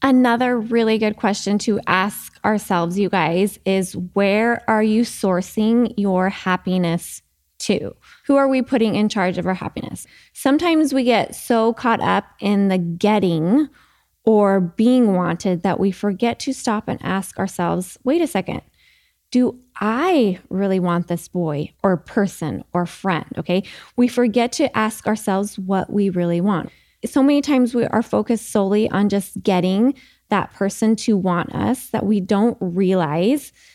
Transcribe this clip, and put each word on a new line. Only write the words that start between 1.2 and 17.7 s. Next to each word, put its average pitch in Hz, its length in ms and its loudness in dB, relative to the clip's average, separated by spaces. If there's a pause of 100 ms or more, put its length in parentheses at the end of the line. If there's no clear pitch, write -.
to 202 280 0
ask 185 580 -2
ourselves, 190 540 0
you 196 120 0
guys, 185 560 0
is 190 300 -2 (180)
where 208 540 2
are 220 140 2
you 220 200 2
sourcing 220 960 0
your 190 320 0
happiness 180 880 -2 (380)
to? - 360 -4 (320)
Who 277 100 4
are 269 120 4
we 262 140 2
putting 226 320 0
in 214 140 2
charge 185 300 -2
of 175 80 -4
our 185 80 0
happiness? - 520 -10 (260)
Sometimes 311 640 2
we 262 100 2
get 233 300 2
so 233 400 0
caught 226 260 0
up 190 240 0 (160)
in 202 280 2
the 190 100 2
getting 180 920 2 (560)
or 202 360 4
being 220 540 2
wanted 175 480 -2
that 190 180 0
we 196 100 2
forget 208 500 -2
to 269 120 -4
stop 220 360 -4
and - 140 -6
ask 190 360 -6
ourselves, 180 640 -4